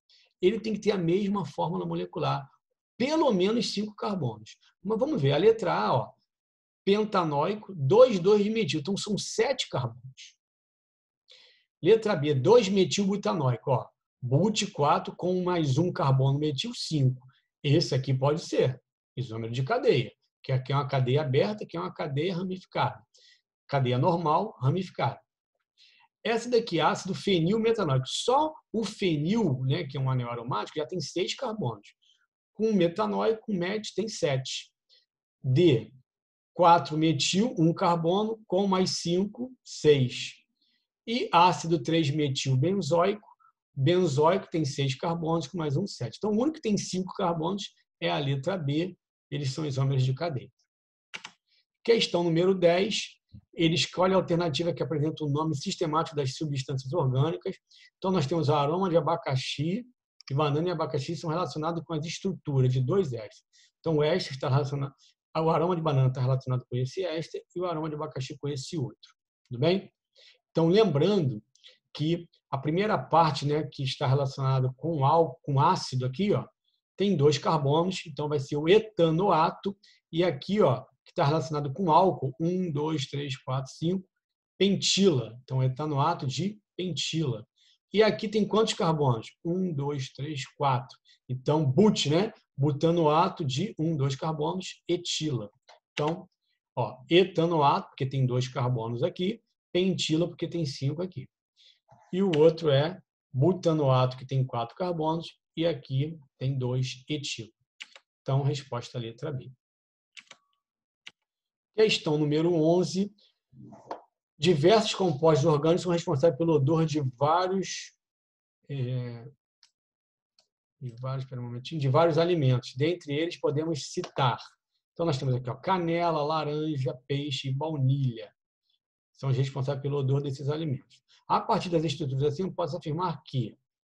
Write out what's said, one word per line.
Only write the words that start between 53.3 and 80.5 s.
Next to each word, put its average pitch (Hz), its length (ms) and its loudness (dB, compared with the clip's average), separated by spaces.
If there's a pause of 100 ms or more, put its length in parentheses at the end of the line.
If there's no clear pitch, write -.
Ele 165 220 2
escolhe 180 400 0
a - 20 6
alternativa 170 560 0
que 165 100 -4
apresenta 156 420 -2
o 147 40 -2
nome 151 260 0
sistemático 160 640 -2
das 135 200 -2
substâncias 135 560 -6
orgânicas. 160 640 0 (400)
Então, 190 140 -4
nós 180 160 2
temos 160 220 0
o 151 60 4
aroma 156 340 0
de 165 80 2
abacaxi, 160 880 -2 (460)
e 135 40 -6
banana 151 340 0
e - 20 0
abacaxi 156 460 -4
são 170 120 -8
relacionados 160 560 -4
com - 80 -8
as 156 140 -4
estruturas 139 680 0
de 131 80 2
dois 151 320 0
ésteres. 110 320 -12 (360)
Então, 160 160 0
o 147 60 2
éster 160 300 0
está 139 160 -6
relacionado, 139 460 0 (420)
o 160 140 0
aroma 170 260 2
de 165 60 -4
banana 135 260 4
está 127 120 -2
relacionado 127 480 0
com 123 80 -6
esse 131 280 -4
éster 160 380 -6 (120)
e 175 60 -6
o 180 60 -4
aroma 160 240 -4
de 151 40 -6
abacaxi 147 440 -8
com 143 100 -6
esse 143 300 -6
outro. - 360 -8 (360)
Tudo 120 100 -6
bem? 180 320 0 (580)
Então, 165 180 2
lembrando 165 760 4 (520)
que 165 320 -2 (240)
a 139 60 -6
primeira 175 400 -2
parte, 156 480 2
né, 147 260 -2
que - 120 -10
está 131 240 -4
relacionada 131 720 0
com 156 280 -2
álcool, 160 380 2
com 135 180 0
ácido 139 460 0
aqui, 185 260 0
ó, 110 140 0 (500)
tem 196 180 2
dois 143 220 4
carbonos, 165 680 0
então 147 220 -6
vai 147 120 0
ser 135 160 -4
o 151 100 -2
etanoato, 180 1120 2 (340)
e 170 140 0
aqui, 180 380 0